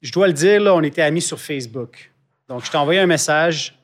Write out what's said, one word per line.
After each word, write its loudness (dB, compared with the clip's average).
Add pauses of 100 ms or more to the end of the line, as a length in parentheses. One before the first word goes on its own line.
je -14
dois 4
le 4
dire, 4
là, 4
on 2
était -2
amis 0
sur -8
Facebook. -12 (340)
Donc, -12
je -10
t'ai -4
envoyé 2
un 2
message. -2